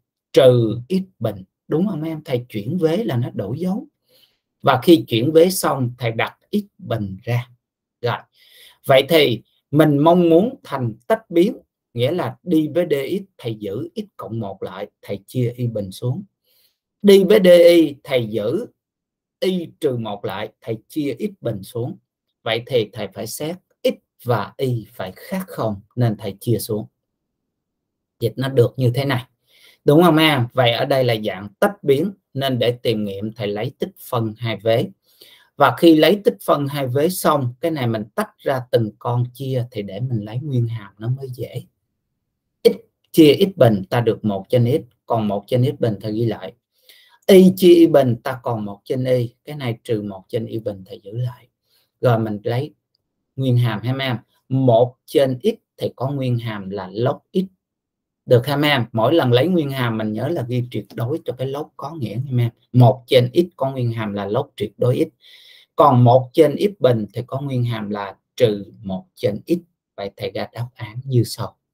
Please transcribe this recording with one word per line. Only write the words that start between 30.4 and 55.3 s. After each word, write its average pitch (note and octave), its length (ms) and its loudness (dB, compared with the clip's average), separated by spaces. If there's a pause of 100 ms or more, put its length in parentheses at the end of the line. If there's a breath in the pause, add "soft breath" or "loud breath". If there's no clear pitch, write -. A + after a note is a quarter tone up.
Vậy A#2+ 200 2
ở A#2 120 -2
đây C3+ 200 2
là A#2+ 100 2 (100)
dạng G2 240 -8 (120)
tách G3+ 220 0
biến, D3+ 300 2 (220)
nên C3+ 240 -2
để A2+ 140 0
tìm A2+ 320 -4
nghiệm G2+ 280 -8
thầy G#2+ 160 -6
lấy G#2+ 300 -6
tích F#3+ 200 -6
phân A2+ 400 -6
hai A2+ 180 -6
vế. G#2+ 340 2 (680 soft breath)
Và C3 220 4
khi E3 180 8
lấy E3 280 4
tích - 200 0
phân D3 220 0
hai C#3 200 -4
vế C#3+ 220 0
xong, D3 520 -2
cái E3+ 100 -4
này C#3+ 160 -4
mình A2 180 -4 (100)
tách - 240 -8
ra C3+ 320 -4
từng A2+ 280 0
con B2 260 -2 (100)
chia C3 360 -6
thì G#2 120 -10
để G2 180 -12
mình A#2+ 240 -4
lấy A2 140 -10
nguyên B2+ 300 -2
hàm G#2+ 300 -12
nó A2+ 100 -8
mới C3 200 -6
dễ. - 340 -12 (1040)
X D#3 120 4 (360)
chia D3+ 220 8
x F#3+ 220 -2
bình A2 340 4
ta B2+ 100 -2
được A2+ 240 -2
một G2 240 -4
trên B2 160 2
x, C#3 300 -2 (120)
còn A2 220 -2
một G2+ 180 -4
trên B2 180 0
x D3 160 -2
bình A2+ 220 -2
ta A2 60 -6
ghi G#2+ 160 -4
lại. G2 280 -6 (760 soft breath)
Y F#3 300 8
chia F3 180 6
y E3+ 120 8
bình C#3 360 4
ta B2+ 200 -8
còn A2+ 220 -6
một G2+ 200 -12
trên C3 200 -4
y, B2 300 -2 (100)
cái D3 120 -12
này B2 280 -6
trừ A2 180 -4
một F#2+ 260 -12
trên A2+ 180 -6
y A2+ 120 -8
bình G2 280 -10
thầy - 160 -20
giữ G2+ 160 -20
lại. B2 300 -10 (520)
Rồi A#2+ 180 2
mình G#2+ 240 -4
lấy B2+ 320 -6 (640)
nguyên B2+ 220 0
hàm A2 240 -2
ha B2+ 160 -4
em. C3 180 -4 (320)
Một B2 480 2 (100)
trên C3 360 0